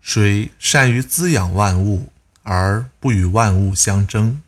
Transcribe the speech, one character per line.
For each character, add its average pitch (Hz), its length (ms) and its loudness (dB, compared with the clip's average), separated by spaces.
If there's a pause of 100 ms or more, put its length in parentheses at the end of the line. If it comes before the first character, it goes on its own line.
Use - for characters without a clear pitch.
水 104 580 0
善 131 340 2
于 123 80 0
滋 165 300 -2
养 92 240 0
万 95 280 2
物， 101 300 -2 (300)
而 98 480 -2 (100)
不 135 100 -2
与 95 140 2
万 98 340 2
物 95 160 0
相 101 320 0
争 113 420 -2